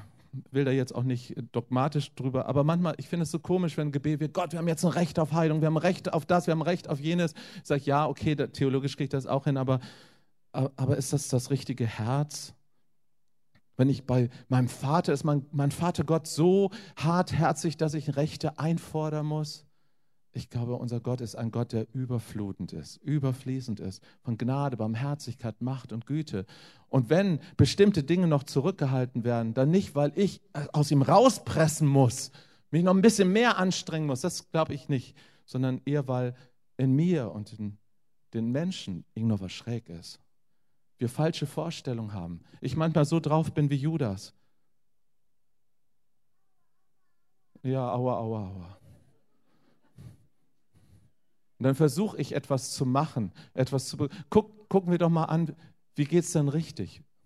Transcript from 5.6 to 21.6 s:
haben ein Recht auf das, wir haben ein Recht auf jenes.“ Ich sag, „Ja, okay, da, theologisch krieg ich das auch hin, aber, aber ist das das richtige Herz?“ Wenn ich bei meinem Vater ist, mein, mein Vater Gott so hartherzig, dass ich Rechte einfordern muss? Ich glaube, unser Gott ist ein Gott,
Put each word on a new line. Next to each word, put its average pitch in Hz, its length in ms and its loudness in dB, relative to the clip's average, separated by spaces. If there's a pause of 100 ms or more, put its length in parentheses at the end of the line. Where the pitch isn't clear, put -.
haben 160 100 2
ein 156 80 2
Recht 180 300 0
auf 156 120 0
das, 175 220 2
wir 165 60 2
haben 160 80 0
ein 156 80 0
Recht 180 180 -2
auf 147 140 -4
jenes.“ 165 320 0 (240)
Ich 165 80 -16
sag, 143 200 0
„Ja, 143 220 2
okay, - 280 -2
da, 147 120 0
theologisch 135 480 0
krieg 143 120 -4
ich - 20 -18
das 135 180 -4
auch 135 160 0
hin, 139 140 0
aber, 131 240 0 (720)
aber 135 420 0
ist - 160 -4
das 143 160 -2
das 123 220 0
richtige 127 360 -2
Herz?“ 127 680 -4 (1200)
Wenn 131 140 4
ich 131 160 -2
bei 123 240 2 (180)
meinem 127 220 2
Vater 156 420 0
ist, 143 140 -2
mein, 147 260 0
mein 139 200 0
Vater 170 340 -2
Gott 156 220 0
so 190 440 2 (240)
hartherzig, 160 800 0
dass 156 180 0
ich 147 220 -4
Rechte 151 420 -2
einfordern 156 680 -2
muss? 151 400 -6 (680)
Ich - 160 -10
glaube, 120 260 -4
unser 120 260 -4
Gott 123 180 -4
ist 117 160 -10
ein 113 160 -4
Gott, 117 220 -4